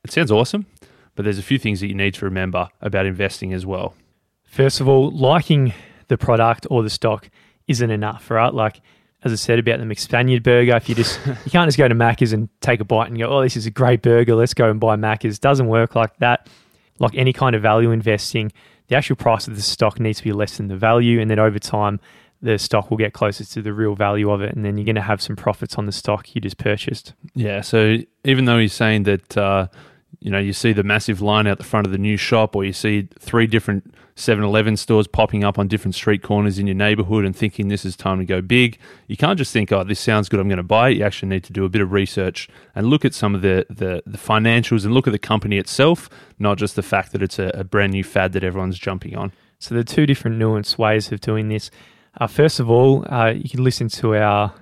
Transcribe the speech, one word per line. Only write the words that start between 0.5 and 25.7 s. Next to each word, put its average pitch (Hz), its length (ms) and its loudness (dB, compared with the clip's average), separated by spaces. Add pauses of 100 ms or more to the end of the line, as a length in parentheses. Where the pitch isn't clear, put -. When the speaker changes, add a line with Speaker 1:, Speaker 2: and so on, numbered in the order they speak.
Speaker 1:
but 104 80 -6
there's 101 160 -2
a 98 40 -10
few 135 140 -2
things 104 220 -4
that 101 80 -4
you 98 80 -6
need 98 180 0
to - 100 -12
remember 92 460 -4 (100)
about 98 280 -2
investing 95 440 -6
as 92 140 -8
well. 95 300 -8 (480)
Speaker 2:
First - 360 0
of 131 80 0
all, 135 220 6
liking 143 640 2 (340)
the 127 120 2
product 117 500 2
or 120 140 2
the 107 80 -4
stock - 360 -4 (400)
isn't 120 220 0
enough, 107 400 -6
right? 117 240 2
Like, 110 280 -2 (420)
as 120 80 -2
I 110 40 -2
said 117 220 0
about 117 220 0
the 117 60 -8
McSpaniard 120 580 0
burger, 123 320 6
if 113 120 0
you 123 60 -4
just, 113 280 -2
Speaker 1:
<laughs> - 40 -16
Speaker 2:
you 127 260 -6
can't 175 160 4
just 139 120 2
go 135 80 6
to 120 80 2
Macca's 117 360 2
and 110 160 -2 (140)
take 120 180 0
a 104 60 -4
bite 110 240 0
and 117 80 -8
go, 113 80 -4
"Oh, 139 160 0
this 127 160 -2
is 110 80 -6
a 113 60 -6
great 123 320 2
burger, 117 320 4
let's 117 180 2
go 117 160 2
and 110 100 -2
buy 110 160 2
Macca's." 107 440 -4
Doesn't 139 280 2
work 113 280 0
like 113 240 0
that. 123 280 0 (520)
Like 113 160 0
any 131 180 2
kind 123 220 0
of 107 60 -2
value 113 300 4
investing, 110 640 -2 (340)
the 123 80 0
actual 143 220 0
price 113 300 0
of 110 80 -12
the 101 60 -8
stock - 380 -2
needs 110 200 -2
to - 40 -16
be 107 80 -2
less 104 260 -4
than 104 100 -8
the 95 100 -8
value, 117 420 4
and 110 100 0
then 107 100 2
over 107 200 2
time, 101 400 -2 (420)
the 110 180 0
stock - 300 -2
will 113 80 -2
get 107 140 -2
closer 107 320 -4
to - 180 -10
the 104 120 -6
real 107 220 -2
value 104 340 0
of 101 120 0
it, 104 140 -6
and 107 80 -4
then 101 140 -2
you're 104 80 -4
gonna 110 160 0
have 104 200 -2
some 107 140 -8
profits - 400 -4